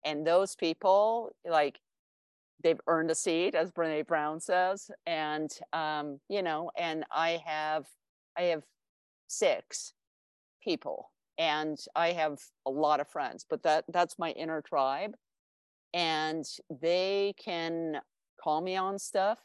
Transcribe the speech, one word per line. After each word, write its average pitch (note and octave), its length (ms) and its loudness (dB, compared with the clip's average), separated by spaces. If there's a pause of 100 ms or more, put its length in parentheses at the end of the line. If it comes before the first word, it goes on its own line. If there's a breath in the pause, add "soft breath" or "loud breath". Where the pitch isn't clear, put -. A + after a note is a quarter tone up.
And D3+ 200 -2
those F3+ 300 4
people, G#3 760 2 (120)
like, D#3 380 2 (800)
they've E3 240 4
earned D#3+ 240 4
a D#3+ 40 2
seat, F3 400 0
as E3+ 160 2
Brene D#3 360 0
Brown D#3 320 0
says. F#3 500 0 (160)
And, D#3 460 -2 (220)
um, D3+ 560 -4
you G3+ 120 0
know, E3 360 -2
and D#3+ 340 -2
I E3 340 0
have, D#3 420 -4 (500)
I F3 60 0
have E3 200 0 (640)
six - 680 -2 (680)
people, - 480 -4 (260)
and D#3 400 0 (180)
I E3+ 180 4
have D#3 280 -2 (240)
a C3+ 60 -2
lot D3 300 4
of - 80 -6
friends, - 400 -6
but - 140 -4
that, D#3 260 2
that's F3 300 0
my E3 120 -2
inner D#3+ 300 -4
tribe. D3 540 -2 (800)
And D#3+ 520 0 (240)
they F#3 680 0
can E3 640 -4 (400)
call D#3 200 0
me F#3 160 -2
on G3 220 -2
stuff. G3+ 460 0